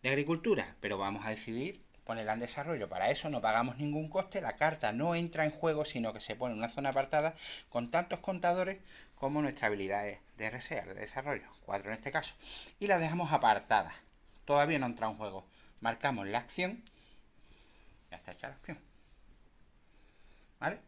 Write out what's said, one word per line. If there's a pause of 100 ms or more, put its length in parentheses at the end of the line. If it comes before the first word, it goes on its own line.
de
agricultura,
pero
vamos
a
decidir (220)
ponerla
en
desarrollo.
Para
eso
no
pagamos
ningún
coste,
la
carta
no
entra
en
juego,
sino
que
se
pone
en
una
zona
apartada (340)
con
tantos
contadores (320)
como
nuestra
habilidad
de, (160)
de
R
S
A,
de
desarrollo, (160)
cuatro
en
este
caso, (440)
y
la
dejamos
apartada. (500)
Todavía
no
entra
en
juego. (320)
Marcamos
la
acción. (1300)
Ya
está
hecha
la
acción. (1800)
¿Vale?